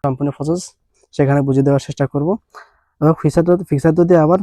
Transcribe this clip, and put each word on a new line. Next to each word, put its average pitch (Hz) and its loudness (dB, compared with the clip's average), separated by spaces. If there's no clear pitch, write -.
সম্পূর্ণ 139 -4
প্রসেস 160 -4
সেখানে 139 0
বুঝিয়ে 139 0
দেওয়ার 139 2
চেষ্টা 139 -4
করব। 147 -2
এবং 156 2
পিকচার 160 0
যদি, 180 2
পিকচার 156 0
যদি 175 4
আবার 175 2